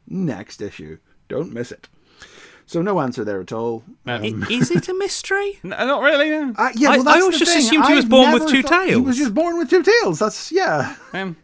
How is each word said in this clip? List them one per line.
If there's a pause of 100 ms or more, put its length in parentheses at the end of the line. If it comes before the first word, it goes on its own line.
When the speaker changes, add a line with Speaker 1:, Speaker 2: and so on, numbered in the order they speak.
Speaker 1:
next
issue. (320)
Don't
miss
it. (800)
So
no
answer
there
at
all. (220)
Speaker 2:
No.
Speaker 1:
Um,
Speaker 3:
I,
is
it
a
mystery?
Speaker 2:
<laughs>
No,
not
really,
no.
Speaker 1:
Uh,
yeah,
Speaker 3:
I,
Speaker 1:
well,
that's
Speaker 3:
I
always
Speaker 1:
the
Speaker 3:
just
Speaker 1:
thing.
Speaker 3:
assumed
he
was
Speaker 1:
I've
Speaker 3:
born
with
Speaker 1:
never
Speaker 3:
two
Speaker 1:
thought
Speaker 3:
tails.
Speaker 1:
he
was
just
born
with
two
tails.
That's,
yeah. (180)
Speaker 2:
Um,